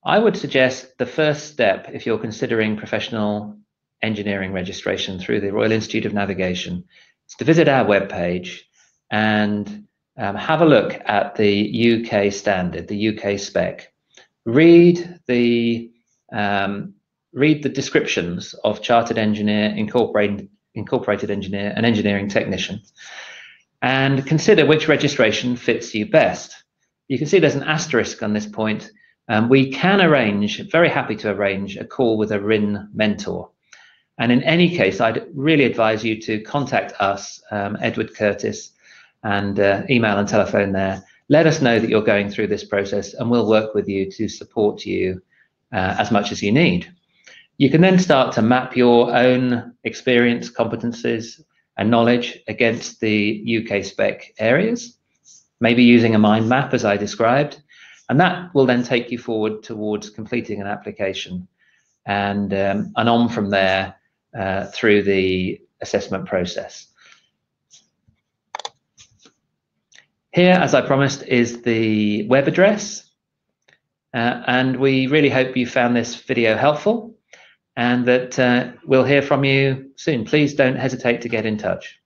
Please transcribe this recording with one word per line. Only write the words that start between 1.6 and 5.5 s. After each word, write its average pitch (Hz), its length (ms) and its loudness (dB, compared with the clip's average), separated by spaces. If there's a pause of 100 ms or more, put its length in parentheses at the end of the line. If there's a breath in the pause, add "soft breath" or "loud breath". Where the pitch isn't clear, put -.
if 110 140 -12
you're 110 140 -2
considering 110 580 -2
professional 104 800 -6 (460)
engineering 101 500 -4
registration 95 680 -6
through 107 220 -4
the 98 100 -6